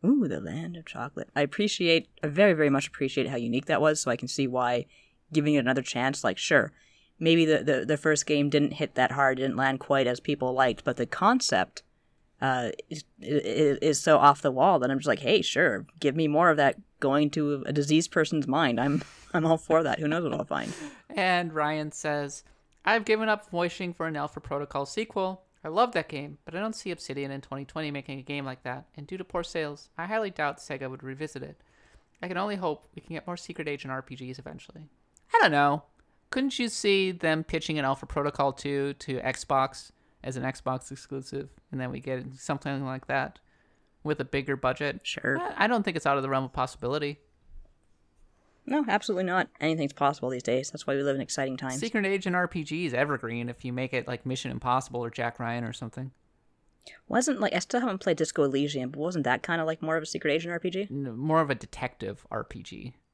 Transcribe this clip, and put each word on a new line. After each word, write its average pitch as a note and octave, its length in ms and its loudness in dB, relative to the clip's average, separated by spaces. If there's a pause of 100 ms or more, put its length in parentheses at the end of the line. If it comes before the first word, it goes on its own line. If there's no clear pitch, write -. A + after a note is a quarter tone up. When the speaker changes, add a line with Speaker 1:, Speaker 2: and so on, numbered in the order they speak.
Speaker 1:
Ooh, A#3+ 240 6
the F2+ 120 -4
land E3 360 -8
of D#3+ 80 -16
chocolate. - 520 -10
I D3 60 2
appreciate, E3 640 2 (140)
I - 40 -2
very, F3+ 260 6
very D#3 160 4
much C3+ 200 2
appreciate C3+ 400 -2
how C3+ 80 -4
unique A#2+ 300 0
that - 140 2
was, D3+ 200 4
so - 100 -2
I A#2 60 2
can B2+ 120 -6
see C3+ 200 0
why B2 380 0 (460)
giving D3+ 220 4
it C#3+ 60 6
another C3 220 2
chance, C3 420 -2
like, F#2+ 120 2
sure, - 360 4 (460)
maybe E3 260 6
the, D#3 140 4
the, C#3 280 0
the D3+ 100 0
first D3+ 300 2
game D3 240 2
didn't D3 220 4
hit - 240 -4
that B2+ 160 4
hard, C3+ 260 4
didn't C3 180 0
land C3+ 240 0
quite C3+ 280 2
as B2 120 -2
people C3 320 -2
liked, B2+ 320 2
but B2 120 0
the A#2+ 100 0
concept, G3 760 2 (560)
uh, B2+ 300 0 (200)
is, D3+ 140 -10 (160)
is, C#3+ 580 2
is D3 220 2
so D3+ 180 6
off C#3 240 6
the C#3+ 80 2
wall C#3+ 280 4
that B2+ 120 2
I'm C3+ 80 0
just D3+ 100 -4
like, A#2+ 120 2
"Hey, C3+ 200 4
sure, C3+ 460 0 (120)
give C#3 160 2
me D#3+ 140 2
more D#3+ 220 6
of D3+ 80 4
that C#3 180 4 (240)
going C#3+ 300 4
to D3 360 -2
a - 60 -4
diseased D3 380 2
person's D#3 360 2
mind. C3 320 2
I'm, C#3+ 240 2 (160)
<laughs> - 140 -20
I'm D#3+ 140 2
all D#3+ 100 6
for D#3+ 260 4
that. C#3 160 0
Who D#3 80 -2
knows D#3+ 160 0
what D#3+ 120 -2
I'll D3+ 100 -2
find?" - 260 -4 (380)
Speaker 2:
And F3+ 460 0
Ryan D3+ 380 0
says, D3 520 -4 (400)
"I've G#3+ 220 4
given A3 240 4
up G#3 180 0
voicing F3 460 -2
for E3 120 -4
an D#3+ 100 -2
Alpha D3 240 -6
Protocol C#3+ 440 -4
sequel. F#3+ 600 -4 (200)
I E3 40 -6
love A3+ 240 2
that E3 180 -2
game, C#3+ 340 -8
but D#3+ 100 -14
I F3 60 -4
don't A3 160 -6
see - 140 -8
Obsidian C#3 400 -6
in C#3 100 -6
twenty C#3 240 -10
twenty D#3 260 -6
making C#3 280 -8
a C3 40 -12
game C#3 220 -6
like B2+ 200 -10
that, C3 200 -8 (120)
and C#3+ 100 -14
due F3+ 100 -10
to F#3+ 80 -8
poor F3 180 -4
sales, D3+ 540 -6
I E3 80 -6
highly G#3+ 240 -2
doubt D3+ 300 -2
Sega C3 320 -8
would C3 120 -12
revisit C3+ 400 -10
it. D3 160 -14 (640)
I F3+ 60 -8
can F3+ 80 -4
only G3+ 200 -2
hope E3+ 380 -4
we D#3+ 60 -14
can - 140 -14
get D#3 120 -10
more F3 120 -8
Secret - 280 -10
Agent C#3+ 240 -6
R C3 120 -6
P C3+ 120 -14
Gs B2+ 240 -12
eventually." - 520 -18 (440)
I - 60 10
don't F#3 120 6
know. C#3+ 320 4 (440)
Couldn't C4 300 -2
you A#3+ 100 0
see G3 440 4
them D#3+ 320 0
pitching D#3+ 340 -2
an C#3 80 0
Alpha C3+ 180 0
Protocol C#3+ 480 0
two C#3 420 -2
to C3 260 -6
Xbox - 680 -2 (320)
as C3 140 -6
an B2+ 60 -6
Xbox C3 480 -6
exclusive, C3+ 580 -10 (220)
and C3+ 100 -6
then B2+ 100 -6
we C3+ 100 -8
get B2+ 240 -6 (100)
something C#3 500 -4
like C3 220 -8
that C3+ 320 -2 (640)
with D3+ 180 -2
a F3 40 0
bigger C#3 320 -2
budget? C3+ 480 -2
Speaker 1:
Sure. - 340 -2
Speaker 2:
I, F4 260 0
I - 20 4
don't A3+ 180 2
think F3 120 -2
it's D#3+ 100 -2
out C#3 100 4
of C#3 80 0
the C#3 40 -4
realm C3+ 160 0
of B2+ 80 -10
possibility. C#3+ 680 -4 (1500)
Speaker 1:
No, C#4+ 220 0
absolutely F#3+ 360 0
not. F3+ 240 0 (120)
Anything's D#3 320 0
possible C#3+ 360 0
these B2+ 140 -4
days. C3 280 0
That's - 140 -14
why C#3 120 0
we C#3 60 0
live C#3+ 120 2
in C3+ 80 -4
exciting C3+ 340 -4
times. C3 220 -6
Speaker 2:
Secret G#3+ 280 -2
Agent G3 280 0
R F3+ 140 2
P E3 160 -4
G D#3+ 220 -4
is B2+ 80 -4
evergreen A#2+ 540 0
if A#2+ 160 -12
you B2 80 -6
make C3 200 -4
it B2 160 -2
like B2 180 -8
Mission B2+ 240 -6
Impossible B2 540 -2
or A#2 60 -6
Jack A#2 280 -6
Ryan A#2+ 260 -4
or A2+ 80 -6
something. B2+ 380 -10 (1000)
Speaker 1:
Wasn't, B3+ 320 0
like, G3+ 140 0
I - 40 2
still B3 220 -2
haven't A3 180 -2
played E3+ 180 0
Disco D#3 280 2
Elysium, C#3 460 -2
but C#3 100 -10
wasn't E3 240 -2
that B2 180 0
kinda, E3 220 -2
like, D#3+ 180 -4
more D#3+ 140 0
of D#3+ 60 -2
a D#3 40 -10
Secret D#3 260 -2
Agent E3 200 -2
R E3+ 80 -4
P F3+ 100 -2
G? F#3+ 200 -6
Speaker 2:
N-, C3 260 -6
more D#3 240 2
of D3 100 0
a C#3 40 2
detective - 760 -10
R A2 140 -4
P - 180 -16
G. - 320 -14 (200)